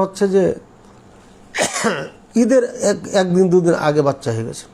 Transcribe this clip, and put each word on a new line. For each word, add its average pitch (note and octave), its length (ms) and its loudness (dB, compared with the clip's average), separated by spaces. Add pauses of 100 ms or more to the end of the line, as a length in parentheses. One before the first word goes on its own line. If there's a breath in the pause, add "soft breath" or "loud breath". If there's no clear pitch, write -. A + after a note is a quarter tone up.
হচ্ছে F#3+ 260 -2
যে, F#3+ 160 2 (1120)
<coughs> - 840 -4
ঈদের B3 220 4
এক-, - 500 -4
একদিন F#3 360 2
দুদিন E3+ 240 4
আগে D3+ 280 0
বাচ্চা C#3 300 -2
হয়ে A2+ 140 -4
গেছে - 280 -12